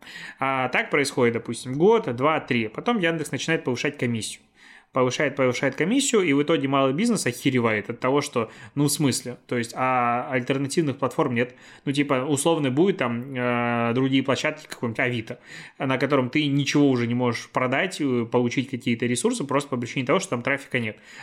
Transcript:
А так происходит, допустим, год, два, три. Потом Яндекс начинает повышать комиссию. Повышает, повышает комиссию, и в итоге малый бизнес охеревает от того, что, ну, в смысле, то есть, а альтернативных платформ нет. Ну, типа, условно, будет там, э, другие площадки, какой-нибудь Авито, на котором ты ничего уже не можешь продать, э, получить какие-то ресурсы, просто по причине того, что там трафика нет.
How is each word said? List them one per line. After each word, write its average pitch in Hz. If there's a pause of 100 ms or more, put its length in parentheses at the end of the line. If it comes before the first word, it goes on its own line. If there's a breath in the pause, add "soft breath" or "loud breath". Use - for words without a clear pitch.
(380 loud breath)
А 131
так -
происходит, 135
допустим, 120
год, 180
два, 143
три. 117
Потом 240
Яндекс 165
начинает 160
повышать 139
комиссию. 117 (520 loud breath)
Повышает, 131
повышает 131
комиссию, 220
и 156
в 139
итоге 147
малый 135
бизнес 214
охеревает 117
от -
того, 135
что, - (280 loud breath)
ну, 143
в 143
смысле, 123 (100)
то 123
есть, 117
а 123
альтернативных 135
платформ 135
нет. 120 (280 loud breath)
Ну, 147
типа, 139
условно, 151
будет 170
там, 123
э, 120
другие 135
площадки, 139
какой-нибудь 117
Авито, 123 (400 loud breath)
на 131
котором 135
ты 151
ничего 143
уже 120
не 120
можешь 120
продать, 139
э, 123
получить 123
какие-то 120
ресурсы, 208
просто 139
по 131
причине 120
того, 165
что -
там 123
трафика 135
нет. 110 (260 loud breath)